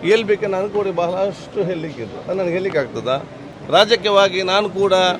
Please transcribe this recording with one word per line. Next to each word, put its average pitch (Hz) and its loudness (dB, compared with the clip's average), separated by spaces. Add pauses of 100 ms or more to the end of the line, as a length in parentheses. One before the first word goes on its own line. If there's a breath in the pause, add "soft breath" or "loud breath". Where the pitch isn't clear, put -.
ಹೇಳ್ಬೇಕೆ 214 2
ನಾನು 196 -2
ಕೂಡ 202 0 (160)
ಬಹಳಷ್ಟು 185 -4 (100)
ಹೇಳಲಿಕ್ಕಿದೆ, 139 -8 (100)
ಅದು 180 -4
ನನಗೆ 175 -2
ಹೇಳಲಿಕ್ಕೆ 185 0
ಆಗ್ತದಾ? 117 -4 (600)
ರಾಜಕೀಯವಾಗಿ 196 4 (120)
ನಾನು 202 2
ಕೂಡ 190 2 (260)